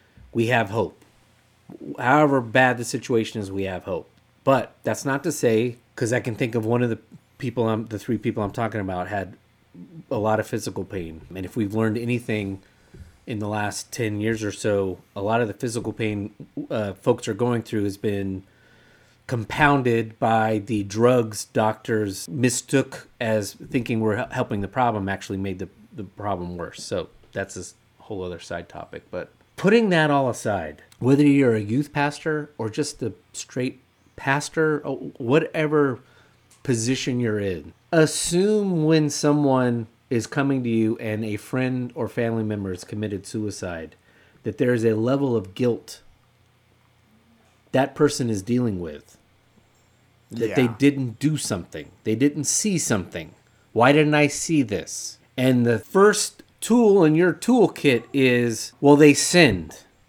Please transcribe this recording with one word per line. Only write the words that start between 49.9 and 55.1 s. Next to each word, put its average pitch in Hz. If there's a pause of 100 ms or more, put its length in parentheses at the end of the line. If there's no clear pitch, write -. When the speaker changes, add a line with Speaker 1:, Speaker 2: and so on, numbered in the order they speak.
Speaker 1:
that 113
they 127
Speaker 2:
Yeah. 113
Speaker 1:
didn't 135
do 147
something. 85 (140)
They 110
didn't 143
see 196
something. 90 (400)
"Why 120
didn't 151
I 147
see 151
this?" - (180)